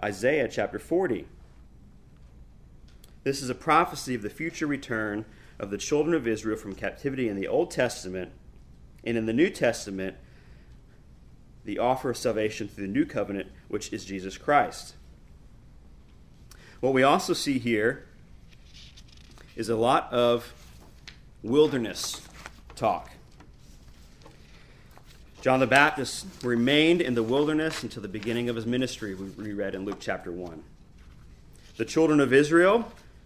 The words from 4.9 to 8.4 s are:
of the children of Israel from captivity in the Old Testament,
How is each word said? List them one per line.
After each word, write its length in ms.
of 140
the 60
children 360
of 140
Israel 300
from 180
captivity 520
in 80
the 120
Old 240
Testament, 600